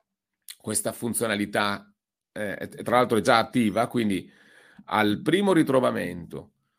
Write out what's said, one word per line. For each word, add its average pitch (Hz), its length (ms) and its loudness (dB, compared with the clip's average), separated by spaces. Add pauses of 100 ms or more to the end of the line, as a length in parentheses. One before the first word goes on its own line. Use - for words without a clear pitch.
(560)
questa 107 360 -4
funzionalità, 104 1000 -2 (400)
eh, 101 240 -6
è, - 120 -10
tra 107 280 -2
l'altro 123 220 4
è - 20 4
già 117 180 4
attiva, 113 480 0
quindi 107 440 -2 (560)
al 107 360 2
primo 190 300 2
ritrovamento 110 1000 0 (260)